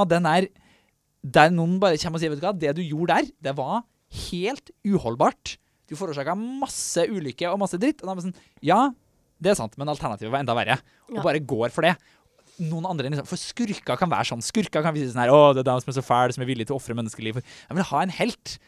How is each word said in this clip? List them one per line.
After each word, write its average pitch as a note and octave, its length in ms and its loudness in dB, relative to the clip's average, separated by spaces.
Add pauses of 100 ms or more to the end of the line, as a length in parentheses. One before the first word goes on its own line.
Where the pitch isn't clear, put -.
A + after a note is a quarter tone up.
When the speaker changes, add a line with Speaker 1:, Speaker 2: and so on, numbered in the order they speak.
Speaker 1:
den E3+ 240 2
der, F#3 180 4 (800)
der D3+ 320 8
noen E3+ 240 2
bare F3 160 4
kommer E3 180 -6
og D#3+ 60 -4
sier, D#3+ 80 0
«Vet D3 100 -4
du E3+ 80 -4
hva, G#3 100 -2
det D3 200 0
du F3+ 80 -4
gjorde E3 320 0
der, - 160 -2 (160)
det C#3 80 -6
var D#3+ 240 -4 (480)
helt G3 420 -6 (140)
uholdbart. D#3+ 720 0 (340)
Du D3 80 -10
forårsaket D#3+ 400 -4
masse B3+ 720 -4
ulykke E3+ 400 -4
og G3+ 80 -2
masse F#3+ 180 -2
dritt.» C4 240 0
Og F3+ 60 -12
da F#3+ 60 -8
er - 20 -8
det F3 140 -10
sånn, - 80 -12 (260)
«Ja, E3+ 160 6 (640)
det F#3+ 80 4
er G3 80 2
sant, A2 180 -8
men D3 140 -6
alternativet A#2 400 -6
var C3+ 80 0
enda A#2+ 160 0
verre.» A2+ 240 2 (320)
Og A3+ 80 -8
Speaker 2:
Ja. - 20 -4
Speaker 1:
bare D#3 220 0
går A#2+ 320 -2
for E3 80 -2
det. F3 140 4 (640)
Noen E3 240 -4
andre, C#3 240 -4
liksom, D3 180 -4
for F#3 80 -8
skurker - 600 -6
kan F3+ 120 0
være A2+ 220 0
sånn. A#2+ 100 -8
Skurker E3+ 400 -2
kan D#3+ 140 0
vise C3+ 160 -4
sånn B2 140 -2
her, B2+ 100 8
«Å, D3 180 10
det C3 60 2
er C3 100 0
dem B2+ 120 2
som C#3 100 -8
er C3 80 -2
så B2+ 60 -6
fæle, B2 280 4
som B2+ 80 -8
er B2 60 -4
villige A2+ 240 -2
til C3+ 60 -2
å - 20 -6
ofre A#2+ 160 -8
menneskeliv.» A2 480 -6
Jeg - 320 -14
vil F#3 160 0
ha C#3+ 100 0
en F#3 140 -2
helt - 420 -4 (100)